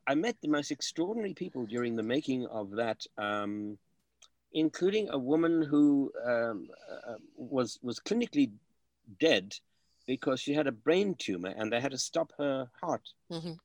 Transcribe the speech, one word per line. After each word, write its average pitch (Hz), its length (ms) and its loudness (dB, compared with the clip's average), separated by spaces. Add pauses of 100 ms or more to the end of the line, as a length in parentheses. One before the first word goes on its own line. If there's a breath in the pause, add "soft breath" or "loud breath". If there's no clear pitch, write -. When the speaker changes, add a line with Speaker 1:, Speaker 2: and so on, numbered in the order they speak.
Speaker 1:
I 139 80 2
met 220 260 0
the 156 80 -6
most 147 220 2
extraordinary 190 640 -4
people 156 320 -6
during 117 300 -2
the 113 60 -2
making 127 440 0
of 107 260 -6
that, 110 340 -2 (120)
um, 104 600 -2 (760)
including 180 580 2
a 143 80 -2
woman 160 440 4
who, 143 500 6 (120)
um, 117 440 0 (380)
uh, 117 80 -8 (220)
was, 127 460 -2
was 120 180 -6
clinically 151 500 2 (720)
dead 104 340 4 (520)
because 131 340 0
she 143 120 -2
had 147 140 2
a 131 60 0
brain 170 460 2
tumor 92 380 -4
and 110 160 -2
they 117 80 2
had 135 120 -2
to 127 60 -8
stop - 380 -2
her 135 320 -2 (140)
heart. 160 260 -4 (220)
Speaker 2:
Mm-hmm. 170 220 -8 (120)